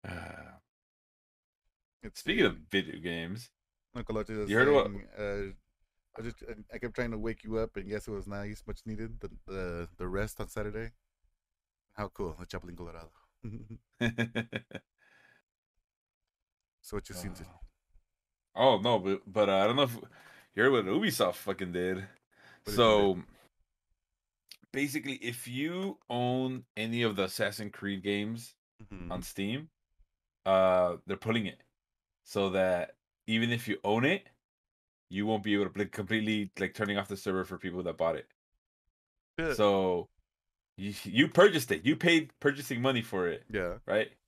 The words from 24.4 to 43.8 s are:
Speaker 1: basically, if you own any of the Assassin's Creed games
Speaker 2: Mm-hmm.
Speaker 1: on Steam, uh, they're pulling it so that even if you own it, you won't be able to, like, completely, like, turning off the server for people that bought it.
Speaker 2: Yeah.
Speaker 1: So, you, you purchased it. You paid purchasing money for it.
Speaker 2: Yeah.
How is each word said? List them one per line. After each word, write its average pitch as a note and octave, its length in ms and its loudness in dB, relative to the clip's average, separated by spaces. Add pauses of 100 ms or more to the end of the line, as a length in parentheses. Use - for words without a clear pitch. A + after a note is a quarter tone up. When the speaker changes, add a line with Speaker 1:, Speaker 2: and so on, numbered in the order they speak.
Speaker 1:
basically, C#3 440 -4
if A#2+ 320 -8
you E3 500 -4 (140)
own B2+ 520 -2 (140)
any A2+ 240 -2
of A2 140 2
the G2 80 2
Assassin's G2+ 500 -4
Creed G2 300 -6
games G#2 500 -2 (300)
Speaker 2:
Mm-hmm. F2+ 280 -12
Speaker 1:
on F2+ 120 -6
Steam, A#2 460 -4 (760)
uh, F#2 520 6 (100)
they're F#2+ 100 -2
pulling A2+ 300 0
it - 140 -12 (640)
so G2 240 0
that F#2 460 2 (300)
even A2+ 260 0
if A#2 180 -4
you G2 160 -2
own A2 180 4
it, F3+ 240 0 (840)
you G2 160 -2
won't G#2+ 180 0
be G#2 100 2
able G2+ 160 2
to, G2 100 -8
like, G2+ 140 -2
completely, G#2+ 640 -2
like, F#2+ 140 -2
turning G2+ 240 -2
off G2 100 -4
the G2+ 80 -6
server F#2+ 300 -2
for F2+ 120 -10
people F2+ 260 -6
that E2+ 140 -4
bought E2 200 2
it. - 100 -12 (1120)
Speaker 2:
Yeah. D#3+ 140 -2
Speaker 1:
So, F#2+ 560 4 (680)
you, G2+ 160 -8 (100)
you A#2 260 4
purchased E3+ 420 6
it. E2 140 -2
You D3+ 100 4
paid E3 360 4 (100)
purchasing C#3 400 0
money B2+ 200 2
for F#2 280 -2
it. D#2 200 -6
Speaker 2:
Yeah. F#2 260 -2 (120)